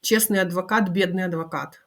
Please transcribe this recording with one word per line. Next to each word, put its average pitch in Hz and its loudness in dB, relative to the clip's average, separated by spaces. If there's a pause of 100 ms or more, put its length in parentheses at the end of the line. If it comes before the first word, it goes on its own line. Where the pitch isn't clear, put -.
чесний 220 2
адвокат, 185 0
бідний 185 0
адвокат. 165 -6